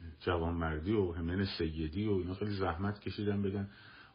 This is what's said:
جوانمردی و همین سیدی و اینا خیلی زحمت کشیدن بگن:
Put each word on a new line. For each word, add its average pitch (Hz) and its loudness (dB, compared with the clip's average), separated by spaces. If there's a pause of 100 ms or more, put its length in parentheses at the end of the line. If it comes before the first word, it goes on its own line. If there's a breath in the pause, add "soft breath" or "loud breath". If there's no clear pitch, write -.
(200)
جوانمردی 82 2
و 95 4
همین 85 0 (140)
سیدی 82 0
و 107 4
اینا 90 0
خیلی 104 -2
زحمت 95 0
کشیدن 101 0
بگن: 101 0 (440 loud breath)